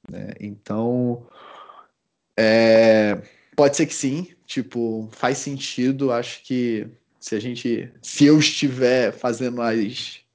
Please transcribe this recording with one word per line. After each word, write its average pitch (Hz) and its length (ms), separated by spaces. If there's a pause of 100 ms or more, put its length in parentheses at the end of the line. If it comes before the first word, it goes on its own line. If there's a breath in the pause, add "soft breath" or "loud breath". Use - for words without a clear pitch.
né? 101 320
Então, 120 840 (1120 loud breath)
é, 110 840 (340 soft breath)
pode 143 200
ser 165 100
que 160 80
sim, 151 340 (180)
tipo, 113 680
faz 135 260
sentido, 135 760
acho - 300
que 120 440 (320)
se - 160
a 107 60
gente, 120 500 (120)
se - 240
eu 151 120
estiver 127 720
fazendo 120 500
as 113 580 (140)